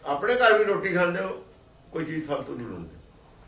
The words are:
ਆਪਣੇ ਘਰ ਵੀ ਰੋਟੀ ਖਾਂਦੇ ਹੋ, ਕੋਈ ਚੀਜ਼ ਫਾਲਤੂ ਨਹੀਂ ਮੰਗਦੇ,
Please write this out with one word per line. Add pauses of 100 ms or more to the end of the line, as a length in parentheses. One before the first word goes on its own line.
ਆਪਣੇ
ਘਰ
ਵੀ
ਰੋਟੀ
ਖਾਂਦੇ
ਹੋ, (480)
ਕੋਈ
ਚੀਜ਼
ਫਾਲਤੂ
ਨਹੀਂ
ਮੰਗਦੇ, (520)